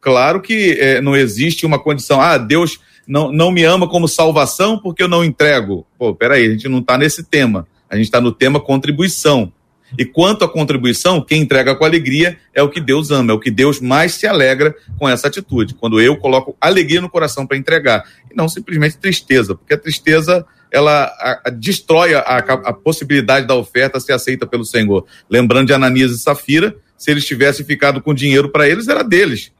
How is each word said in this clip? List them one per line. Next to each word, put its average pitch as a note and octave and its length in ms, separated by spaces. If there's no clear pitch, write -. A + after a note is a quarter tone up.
Claro C#3 400
que, G3 400
é, C3+ 200
não C#3 160
existe C3+ 500
uma D3+ 100
condição, C#3+ 440
"Ah, D#3 180
Deus D3+ 400
não, C#3+ 280
não E3 180
me F3 140
ama F3 240
como E3+ 180
salvação D#3+ 720
porque F#3 240
eu F3+ 60
não E3+ 160
entrego." B2+ 600
Pô, A2 160
peraí, A#2+ 320
a A2 40
gente A2 180
não C3 120
tá B2 160
nesse D3+ 280
tema. A2+ 420
A G2 60
gente A2 120
tá B2 120
no B2 100
tema C3+ 300
contribuição. C#3 920
E C3 60
quanto F#3+ 400
à D#3+ 40
contribuição, C#3+ 720
quem D3+ 220
entrega C3+ 320
com D3+ 100
alegria D#3+ 540
é C#3 80
o D3 60
que E3 120
Deus D3 300
ama, B2+ 220
é - 20
o G#2+ 60
que B2+ 100
Deus C3+ 300
mais C#3+ 340
se - 100
alegra D3 480
com C#3+ 80
essa B2 180
atitude. B2+ 480
Quando A2+ 260
eu C3 160
coloco C3 440
alegria E3+ 400
no F3+ 100
coração D3+ 340
pra C3+ 120
entregar, C#3 480
e - 60
não D#3+ 120
simplesmente D#3 500
tristeza, B2+ 580
porque - 180
a D3 40
tristeza, D#3+ 680
ela, D3 360
a, B2 280
a, B2+ 40
destrói D#3+ 640
a, C#3 60
a, B2+ 180
a B2+ 340
possibilidade C3+ 760
da C3 80
oferta B2+ 420
ser C3 140
aceita B2+ 340
pelo A#2+ 180
Senhor. G#2 400
Lembrando B2 380
de C#3 60
Ananias C3 400
e A#2+ 80
Safira, D#3 560
se - 140
eles C#3+ 160
tivessem C#3+ 400
ficado C#3+ 340
com D3+ 140
dinheiro C#3 360
pra D3 180
eles, G3+ 180
era C#4+ 160
deles. F3+ 580